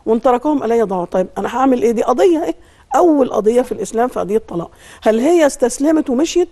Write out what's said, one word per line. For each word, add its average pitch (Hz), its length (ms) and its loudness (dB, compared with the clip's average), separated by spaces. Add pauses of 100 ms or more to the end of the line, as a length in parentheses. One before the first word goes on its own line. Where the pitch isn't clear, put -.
وإن 226 160 0
تركهم 262 420 0
إلي 233 180 0
ضاعوا". 185 220 -4
طيب، 185 220 -4 (120)
أنا 208 180 -6
هعمل 262 260 2
إيه؟ 233 80 2
دي 233 120 -2
قضية 330 420 2
إيه؟ 330 100 -4 (420)
أول 294 340 4
قضية 226 320 0
في 247 100 -6
الإسلام 226 360 -4
في 214 120 -6
قضية 202 280 -2
طلاق. 170 220 -8 (320)
هل 220 160 2
هي 311 280 4
استسلمت 285 640 0
ومشيت؟ 330 420 0